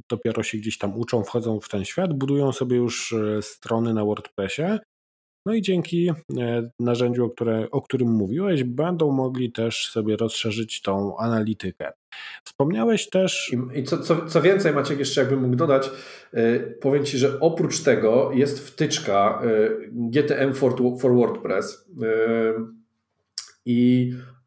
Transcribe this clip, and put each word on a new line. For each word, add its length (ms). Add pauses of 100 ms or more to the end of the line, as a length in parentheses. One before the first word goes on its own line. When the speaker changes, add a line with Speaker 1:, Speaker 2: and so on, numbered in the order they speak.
(100)
Speaker 1:
dopiero 320
się 160
gdzieś 200
tam 200
uczą, 260
wchodzą 360
w 80
ten 160
świat, 280
budują 400
sobie 240
już, 360
e, 300
strony 520
na 100
WordPressie. 580 (840)
No 80
i 80
dzięki, 480 (280)
e, 320 (100)
narzędziu, 440
o 60
które, 400
o 120
którym 260
mówiłeś, 560
będą 460
mogli 420
też 400
sobie 240
rozszerzyć 680
tą 360
analitykę. 720 (520)
Wspomniałeś 680
też 420
Speaker 2:
I, 260
i 60
co, 140
co, 280
co 160
więcej, 300
Maciek, 260
jeszcze 220
jakbym 200
mógł 160
dodać, 340 (420)
e, 280
powiem 440
Ci, 140
że 220
oprócz 400
tego 520
jest 360
wtyczka, 720
e, 280 (220)
G 300
T 160
M 160
for, 200 (260)
for 140
WordPress, 720 (140)
e, 800 (840)
i 460 (340)